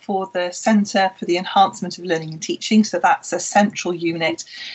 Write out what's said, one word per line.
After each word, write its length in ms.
for 320
the 200
Centre 680
for 60
the 120
Enhancement 640
of 60
Learning 280
and 80
Teaching. 440
So 160
that's 320
a 80
central 520
unit, 520